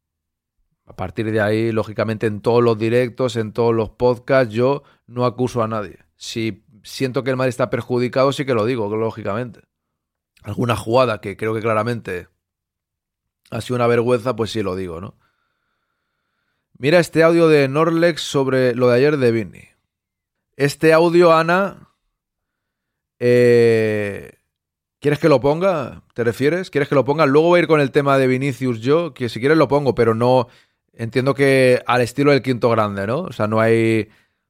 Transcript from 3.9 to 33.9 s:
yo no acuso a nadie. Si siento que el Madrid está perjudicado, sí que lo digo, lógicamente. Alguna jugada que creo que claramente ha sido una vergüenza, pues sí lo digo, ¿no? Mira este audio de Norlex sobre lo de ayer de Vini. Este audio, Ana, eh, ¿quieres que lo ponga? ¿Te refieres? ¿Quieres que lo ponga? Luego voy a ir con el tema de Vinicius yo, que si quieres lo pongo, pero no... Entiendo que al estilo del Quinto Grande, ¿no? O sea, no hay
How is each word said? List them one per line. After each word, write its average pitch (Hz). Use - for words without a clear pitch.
yo 131
no 123
acuso 120
a 110
nadie. 107
Si 110
siento 131
que 123
el 131
Madrid 131
está 123
perjudicado, 123
sí 139
que 135
lo 107
digo, 113
lógicamente. 110
Alguna 117
jugada 113
que 98
creo 110
que 110
claramente 107
ha 117
sido 123
una 120
vergüenza, 120
pues 107
sí 110
lo 95
digo, 90
¿no? 101
Mira 156
este 160
audio 170
de 147
Norlex 165
sobre 131
lo 123
de 120
ayer 147
de 123
Vini. 110
Este 143
audio, 170
Ana, 170
eh, 113
¿quieres 143
que 165
lo 135
ponga? 143
¿Te 117
refieres? 151
¿Quieres 143
que 147
lo 127
ponga? 151
Luego 147
voy 175
a 165
ir 147
con 156
el 139
tema 139
de 131
Vinicius 127
yo, 147
que 123
si 117
quieres 143
lo 147
pongo, 139
pero 113
no... 123
Entiendo 127
que 131
al 123
estilo 143
del 139
Quinto 123
Grande, 104
¿no? 135
O -
sea, 107
no 110
hay 113